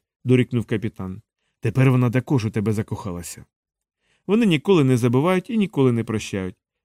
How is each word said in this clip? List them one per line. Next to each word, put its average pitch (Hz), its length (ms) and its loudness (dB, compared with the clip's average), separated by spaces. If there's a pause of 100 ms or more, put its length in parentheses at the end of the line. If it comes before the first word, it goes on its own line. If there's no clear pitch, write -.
(240)
дорікнув 123 420 0
капітан. 95 560 -8 (380)
«Тепер 131 320 2
вона 123 200 2
також 123 340 -2
у 110 40 -2
тебе 107 240 -2
закохалася». 95 720 -8 (840)
Вони 220 180 2
ніколи 170 380 4
не 131 140 4
забувають 139 520 0
і 226 80 -4
ніколи 135 340 0
не 113 120 -2
прощають. 98 520 -8 (300)